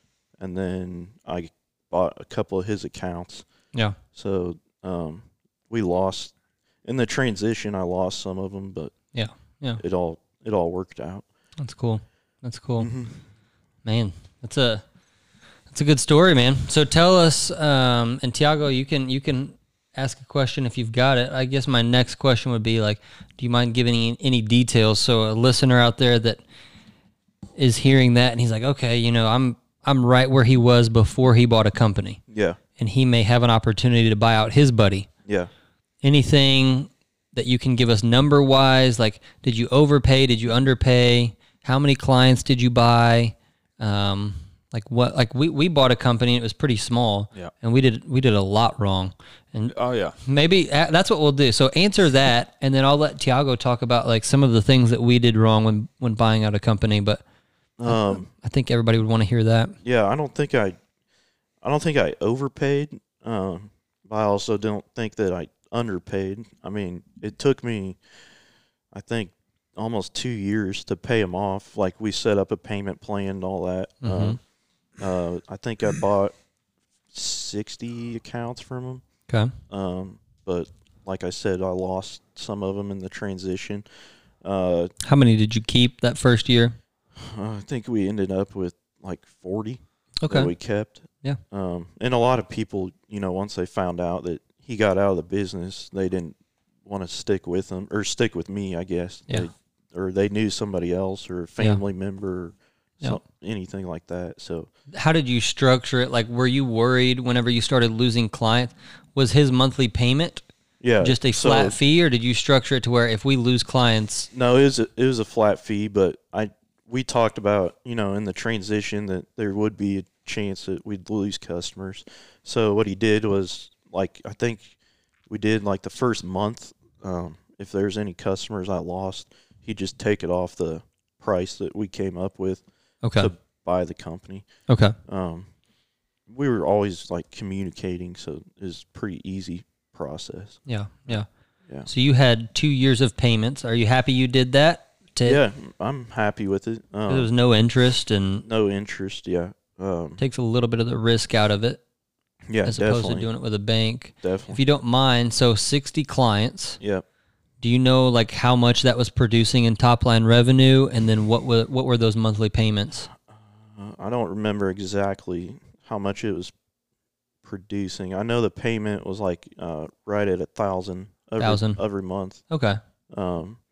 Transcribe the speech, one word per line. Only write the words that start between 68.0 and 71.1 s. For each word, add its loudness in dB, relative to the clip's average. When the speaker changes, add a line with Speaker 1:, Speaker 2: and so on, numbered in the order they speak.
Speaker 1:
I -18
think, -8
almost -8
two -6
years -4
to -6
pay -2